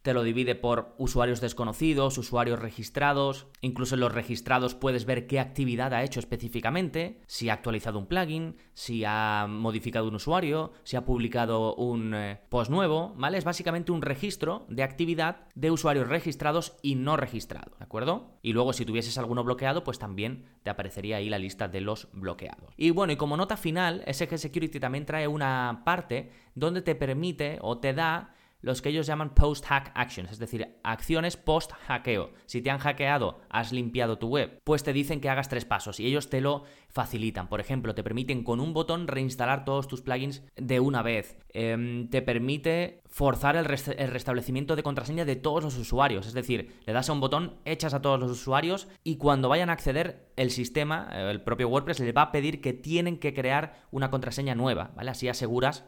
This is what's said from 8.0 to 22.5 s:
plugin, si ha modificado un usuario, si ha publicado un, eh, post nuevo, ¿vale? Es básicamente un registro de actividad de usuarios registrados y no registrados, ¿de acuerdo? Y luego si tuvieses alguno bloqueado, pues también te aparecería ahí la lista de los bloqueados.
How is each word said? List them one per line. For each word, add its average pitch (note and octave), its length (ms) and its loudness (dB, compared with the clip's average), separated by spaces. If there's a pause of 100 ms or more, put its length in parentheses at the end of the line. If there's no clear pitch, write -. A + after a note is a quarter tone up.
plugin, E3 500 0 (160)
si A2+ 320 -4
ha G#2+ 420 2
modificado A2 600 0
un G#2+ 60 -4
usuario, D#3 580 0 (100)
si - 140 -6
ha B2 80 -2
publicado A#2 680 2
un, A#2 400 -2
eh, G2+ 340 -4
post A#2+ 220 0
nuevo, E3+ 480 2
¿vale? D3 180 0
Es E3+ 80 -2
básicamente E3+ 480 -2
un E3+ 80 0
registro D#3 680 -4
de A#2+ 120 -2
actividad D#3+ 720 0
de D3 160 2
usuarios D3+ 380 2
registrados D#3 720 0
y C#3 140 2
no C3+ 240 2
registrados, - 600 -6
¿de - 60 -16
acuerdo? D#3+ 560 -2
Y A2 140 0
luego B2 180 4
si B2+ 140 -4
tuvieses A#2 320 -2
alguno A#2+ 260 0
bloqueado, C3+ 400 0
pues B2 140 -6
también A2 480 -6 (160)
te G2+ 80 -4
aparecería G2+ 480 -4
ahí G#2 100 -2
la G#2+ 100 0
lista F#2+ 300 -4
de F#2+ 140 -4
los G#2 320 -4
bloqueados. - 640 -10